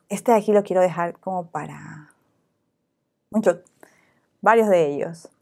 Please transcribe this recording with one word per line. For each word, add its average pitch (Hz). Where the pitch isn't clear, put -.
este 220
de 220
aquí 214
lo 202
quiero 185
dejar 170
como 180
para 151
mucho, 196
varios 220
de 175
ellos. 156